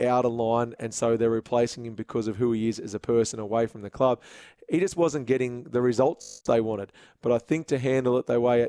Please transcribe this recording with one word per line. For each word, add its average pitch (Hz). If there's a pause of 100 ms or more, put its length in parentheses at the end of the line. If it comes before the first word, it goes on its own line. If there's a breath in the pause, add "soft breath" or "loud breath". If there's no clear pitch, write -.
out 123
of 120
line 117
and 113
so 117
they're 113
replacing 117
him 113
because 110
of 110
who 120
he 110
is 110
as -
a 104
person 117
away 110
from 110
the 101
club. 127 (480 loud breath)
He 160
just 190
wasn't 151
getting 123
the 120
results 127
they 120
wanted. 110 (300 loud breath)
But 120
I 120
think 156
to 139
handle 127
it 127
the 120
way 120